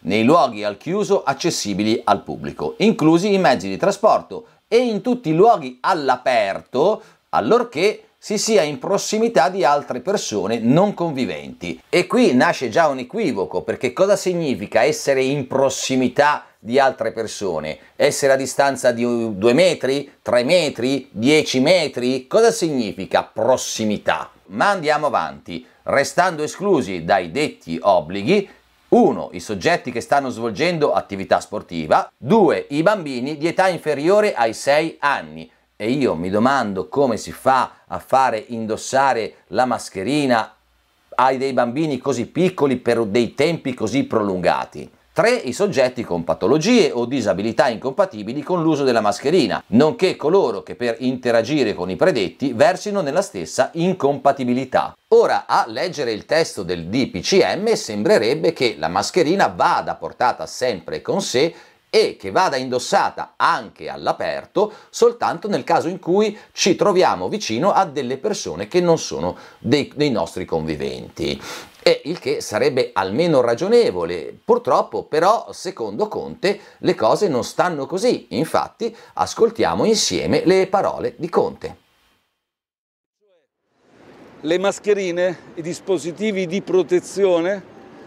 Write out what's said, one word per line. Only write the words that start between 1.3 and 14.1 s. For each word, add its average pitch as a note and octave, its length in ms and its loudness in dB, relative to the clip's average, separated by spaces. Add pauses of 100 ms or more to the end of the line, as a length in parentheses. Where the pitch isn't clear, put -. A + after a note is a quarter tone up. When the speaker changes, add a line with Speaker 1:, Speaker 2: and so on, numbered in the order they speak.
Speaker 1:
al G2+ 180 0
pubblico, C#2+ 560 -8
inclusi F3 560 4
i G3 40 4
mezzi D#3+ 300 2
di F#2+ 80 -6
trasporto, C#3 680 0 (200)
e A3 120 2
in A#3 240 0
tutti B3 260 -2
i D#3+ 60 2
luoghi E3 480 4
all'aperto, C3+ 1200 0 (280)
allorché G3 760 0 (160)
si G#3 180 -4
sia G#3 240 2
in D3 160 -4
prossimità E3+ 680 0
di F3 160 -2
altre C#3+ 360 0
persone A2+ 580 -2
non D3+ 360 4
conviventi. F2 920 -6
E F3 180 2
qui A3 280 4
nasce C#3 360 0
già D3+ 180 2
un C3+ 100 -4
equivoco, A#2 640 -4
perché A#2+ 320 -4
cosa G3 240 2